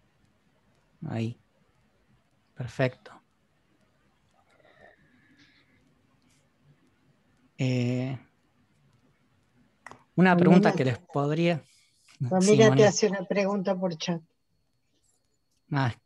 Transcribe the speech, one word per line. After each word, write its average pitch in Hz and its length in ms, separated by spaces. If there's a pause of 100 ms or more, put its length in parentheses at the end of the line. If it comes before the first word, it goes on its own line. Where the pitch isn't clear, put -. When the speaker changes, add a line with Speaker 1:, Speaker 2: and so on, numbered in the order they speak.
(1080)
Speaker 1:
Ahí. 113 280 (1160)
Perfecto. 127 560 (4000)
Eh, 127 600 (2000)
una 180 180
Speaker 2:
Romina. 175 40
Speaker 1:
pregunta 180 360
que 151 120
les 123 140
podría 151 640 (560)
Speaker 2:
Romina 180 220
Speaker 1:
Sí, 202 160
Speaker 2:
te 220 120
Speaker 1:
Moni. 214 140
Speaker 2:
hace 208 240
una 190 180
pregunta 196 500
por 180 220
chat. 165 240 (1500)
Speaker 1:
Ah, 135 220 (120)